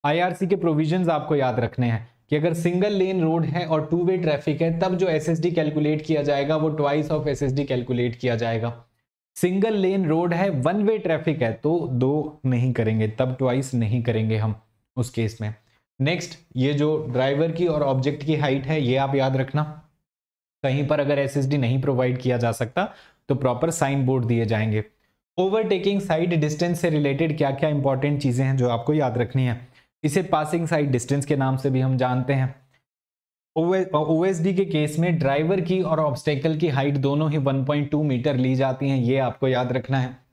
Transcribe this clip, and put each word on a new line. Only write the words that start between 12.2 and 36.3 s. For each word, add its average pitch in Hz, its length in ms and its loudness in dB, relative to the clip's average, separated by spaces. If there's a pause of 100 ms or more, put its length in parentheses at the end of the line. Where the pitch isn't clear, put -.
नहीं 127 260 2
करेंगे, 110 380 0
तब 127 280 -2
ट्वाइस 131 360 0
नहीं 117 280 0
करेंगे 110 340 0
हम 110 180 0 (420)
उस 120 140 -2
केस 110 300 -4
में। 107 140 -6 (460)
नेक्स्ट, 170 380 -2 (180)
ये 135 180 2
जो 151 220 2 (140)
ड्राइवर 139 420 0
की 175 140 0
और 151 160 0
ऑब्जेक्ट 135 420 -2
की 156 120 0
हाइट 135 300 0
है 156 160 0
ये 127 140 2
आप 135 180 0
याद 131 220 2
रखना, 135 260 -2 (1000)
कहीं 135 220 0
पर 147 140 0
अगर 143 180 0
एसएसडी 139 400 0
नहीं 127 240 0
प्रोवाइड 127 360 0
किया 123 180 0
जा 117 160 0
सकता 131 400 -4 (360)
तो 139 60 2
प्रॉपर 127 360 0
साइन 139 360 0
बोर्ड 131 180 2
दिए 117 220 2
जाएंगे। 107 360 0 (560)
ओवरटेकिंग 196 640 0
साइड 170 400 0
डिस्टेंस 165 400 0
से 175 100 0
रिलेटेड 147 480 0
क्या 139 140 2
क्या 151 180 -2
इंपॉर्टेंट 139 520 0
चीजें 131 220 0
हैं 135 120 0
जो 123 120 2
आपको 120 260 0
याद 127 240 0
रखनी 123 260 0
है, 123 160 -2 (440)
इसे 156 200 0
पासिंग 160 440 -2
साइड 151 240 0
डिस्टेंस 127 340 -2
के 151 100 0
नाम 131 200 0
से 135 140 -2
भी 131 100 2
हम 131 160 0
जानते 127 360 0
हैं। 131 220 -2 (1040)
ओएसडी 170 960 2
के 190 100 2
केस 151 340 -2
में 165 200 2
ड्राइवर 151 420 2
की 185 220 0
और 160 180 0
ऑब्स्टेकल 147 560 0